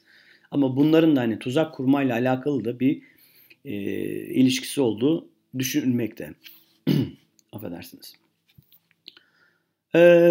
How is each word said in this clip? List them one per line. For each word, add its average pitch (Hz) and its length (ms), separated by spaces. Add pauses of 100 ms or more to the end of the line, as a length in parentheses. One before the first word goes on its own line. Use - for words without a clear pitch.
(520)
Ama 135 240
bunların 156 400
da 127 60
hani 110 180
tuzak 156 360
kurmayla 135 400
alakalı 127 500
da 123 140
bir, 131 220 (640)
e, - 80 (600)
ilişkisi 127 480
olduğu 127 480 (280)
düşünülmekte. 123 760 (540)
<clears throat> - 60 (580)
Affedersiniz. 92 640 (1800)
E, 165 60 (320)